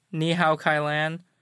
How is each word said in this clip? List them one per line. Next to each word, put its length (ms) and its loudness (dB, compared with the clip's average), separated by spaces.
Ni 200 0
Hao 240 2
Kai 240 0
Lan, 440 -4